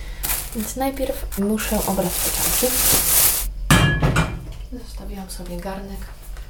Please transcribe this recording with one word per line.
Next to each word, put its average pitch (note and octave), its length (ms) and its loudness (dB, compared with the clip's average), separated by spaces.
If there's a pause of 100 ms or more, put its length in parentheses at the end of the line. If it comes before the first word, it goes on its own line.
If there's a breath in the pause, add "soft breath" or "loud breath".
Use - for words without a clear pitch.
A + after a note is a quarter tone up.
(560 loud breath)
Więc G#3+ 200 -4
najpierw C4+ 600 -2
muszę G#3 480 2
obrać F#3+ 260 2 (120)
pieczarki. - 520 2 (2000)
Zostawiłam G3 460 -10
sobie F3 260 -8
garnek, G3 420 -6 (520 loud breath)